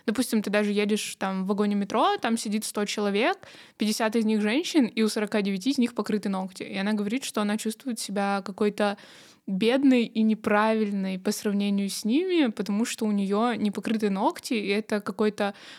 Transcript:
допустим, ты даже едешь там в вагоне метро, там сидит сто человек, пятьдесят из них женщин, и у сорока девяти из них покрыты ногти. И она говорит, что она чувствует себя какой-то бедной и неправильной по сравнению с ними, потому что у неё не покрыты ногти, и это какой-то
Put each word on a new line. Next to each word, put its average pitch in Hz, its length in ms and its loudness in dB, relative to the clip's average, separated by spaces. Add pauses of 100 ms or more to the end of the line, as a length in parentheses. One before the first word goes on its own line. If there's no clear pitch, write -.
допустим, 226 360 0
ты 214 80 -4
даже 208 240 2
едешь 208 420 0
там 190 300 -4
в - 20 -4
вагоне 208 280 0
метро, 233 420 2
там 226 200 0
сидит 214 280 -4
сто - 180 -4
человек, 208 540 0 (400)
пятьдесят 220 400 0
из 220 80 2
них 214 160 2
женщин, 262 440 2
и 214 160 0
у 220 60 4
сорока 214 340 -2
девяти 196 280 -2
из 277 80 0
них 240 180 2
покрыты 208 320 -2
ногти. 190 360 -6
И 202 140 -10
она 196 140 0
говорит, 208 320 -2
что - 180 -4
она 208 160 0
чувствует 226 400 -6
себя 196 480 -2
какой-то 208 520 0 (500)
бедной 240 560 4
и 220 200 0
неправильной 214 960 2
по 208 120 -2
сравнению 202 580 0
с - 140 -8
ними, 302 480 2
потому 208 320 -2
что - 220 -4
у 214 80 0
неё 202 400 2
не 208 180 0
покрыты 220 380 0
ногти, 240 460 -2
и 208 120 -2
это 208 320 0
какой-то 202 540 -2 (260)